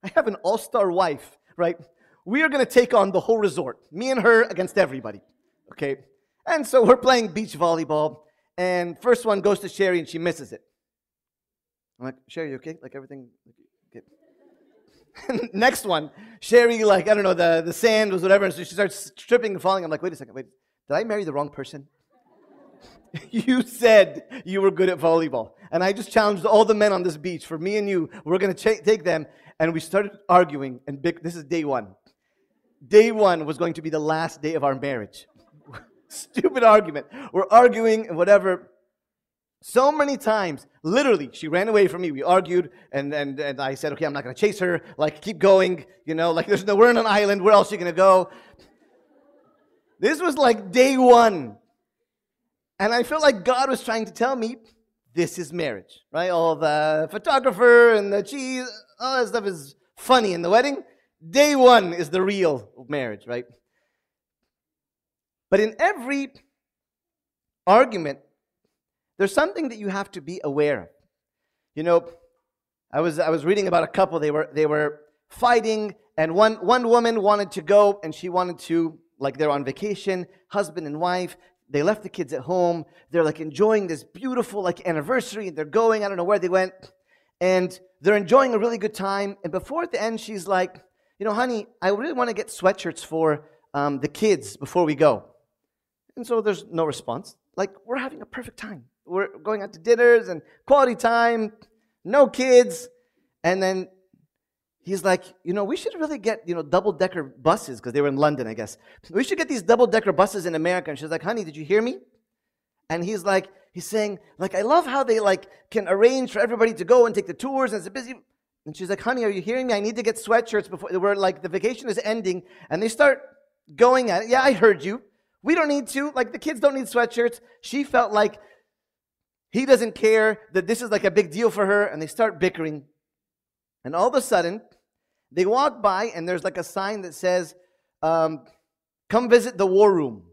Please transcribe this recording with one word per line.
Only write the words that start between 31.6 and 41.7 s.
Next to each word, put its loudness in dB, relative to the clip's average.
one. -6
Day 8
one 2
was -8
going -4
to -12
be -8
the -4
last -4
day -4
of -2
our 0
marriage. -8
<laughs> -20
Stupid -4
argument. 4
We're -2
arguing 4
and -8
whatever. 2
So 2
many -2
times, -2
literally, 0
she -12
ran 0
away 4